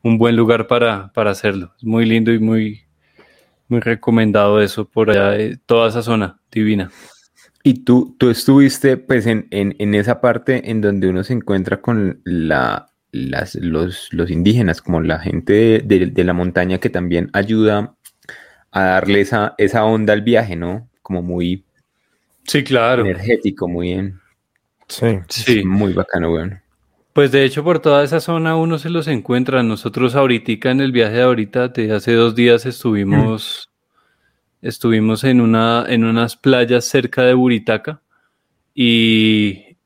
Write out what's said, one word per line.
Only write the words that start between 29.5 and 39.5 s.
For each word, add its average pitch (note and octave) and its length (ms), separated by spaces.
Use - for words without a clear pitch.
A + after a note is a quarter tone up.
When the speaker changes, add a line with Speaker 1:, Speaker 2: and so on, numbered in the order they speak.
Speaker 1:
Nosotros A#2 540
ahoritica B2 560
en C3 100
el C3+ 100
viaje A2+ 260
de B2 40
ahorita, B2 460
de A2+ 260
hace A2+ 200
dos A#2 200
días, A#2+ 320
estuvimos, A2 1040
Speaker 2:
Mm. - 60
Speaker 1:
estuvimos A2 560
en B2+ 180
una, A2+ 480
en A2+ 160
unas A#2 320
playas B2 480
cerca B2+ 380
de B2+ 100
Buritaca B2 680
y A2 1120